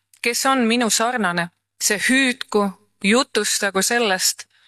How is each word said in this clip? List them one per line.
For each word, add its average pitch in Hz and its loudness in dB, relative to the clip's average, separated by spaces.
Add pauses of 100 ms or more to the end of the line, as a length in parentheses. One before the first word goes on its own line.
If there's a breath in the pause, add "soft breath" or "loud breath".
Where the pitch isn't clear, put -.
(220)
Kes 240 -2
on 269 2
minu 233 2
sarnane, 202 -2 (340)
see 208 0
hüüdku, 240 0 (320)
jutustagu 202 0
sellest 214 0 (200 soft breath)